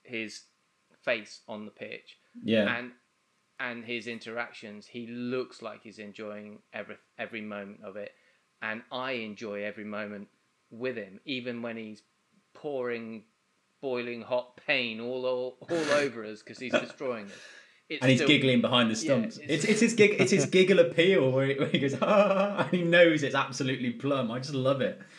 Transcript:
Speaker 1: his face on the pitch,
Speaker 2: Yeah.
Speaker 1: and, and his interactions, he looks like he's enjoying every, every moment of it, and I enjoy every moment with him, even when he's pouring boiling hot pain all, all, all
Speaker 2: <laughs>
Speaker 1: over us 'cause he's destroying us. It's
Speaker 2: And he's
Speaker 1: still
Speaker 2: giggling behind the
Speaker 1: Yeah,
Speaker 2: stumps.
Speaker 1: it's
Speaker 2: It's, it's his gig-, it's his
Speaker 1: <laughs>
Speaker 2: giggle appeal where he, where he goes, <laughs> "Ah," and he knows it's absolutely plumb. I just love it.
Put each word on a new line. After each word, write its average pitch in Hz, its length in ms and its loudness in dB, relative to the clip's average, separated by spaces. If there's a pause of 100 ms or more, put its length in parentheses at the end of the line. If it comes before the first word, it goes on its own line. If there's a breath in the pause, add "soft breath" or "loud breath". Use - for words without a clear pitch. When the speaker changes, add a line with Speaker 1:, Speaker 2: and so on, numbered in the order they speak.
Speaker 1:
his 110 400 -10 (640)
face 113 420 -4
on 107 200 -12
the 104 40 -16
pitch, - 460 -16 (260)
Speaker 2:
Yeah. 110 340 0
Speaker 1:
and, 123 140 -8 (680)
and 120 240 -8
his 117 240 -6
interactions, 113 800 -12
he 120 180 -12
looks 123 560 -6
like 107 220 -14
he's 107 160 -18
enjoying 104 580 -14 (140)
every, 104 240 -12 (200)
every 113 260 -10
moment 104 420 -10
of 95 100 -14
it, 101 160 -10 (500)
and 110 300 -8
I 127 220 -6
enjoy 107 500 -8
every 104 220 -8
moment 104 420 -10 (420)
with 120 280 -6
him, 98 300 -14
even 123 360 -6
when 117 140 -8
he's 107 260 -14 (520)
pouring 117 680 -6 (560)
boiling 120 420 -4
hot 123 340 -4 (100)
pain 120 340 0
all, 127 260 -4
all, 127 320 -2 (120)
all 170 60 0
Speaker 2:
<laughs> 151 160 0
Speaker 1:
over 135 320 0
us 107 180 -12
'cause - 160 -16
he's 127 140 -8
destroying 120 540 -4
us. 98 60 -16 (580 loud breath)
It's 156 100 -6
Speaker 2:
And 131 100 6
he's 123 100 6
Speaker 1:
still 143 80 4
Speaker 2:
giggling 135 340 6
behind 117 280 2
the 110 40 0
Speaker 1:
Yeah, 107 60 -4 (280)
Speaker 2:
stumps. - 80 -12
Speaker 1:
it's - 140 -10
Speaker 2:
It's, 156 160 0
it's 214 140 4
his 233 140 4
gig-, 208 240 6
it's 190 120 4
his 180 160 4
Speaker 1:
<laughs> - 100 -4
Speaker 2:
giggle 185 220 6
appeal 170 520 6
where 135 160 2
he, 135 80 2
where - 140 -2
he - 100 0
goes, 139 200 0
<laughs> - 40 0
"Ah," 196 600 4
and - 80 -2
he 180 120 0
knows 170 400 8
it's 127 120 0
absolutely 131 560 0
plumb. 131 400 -2
I 120 80 -4
just 139 160 -8
love 131 260 2
it. 101 180 -2 (200 loud breath)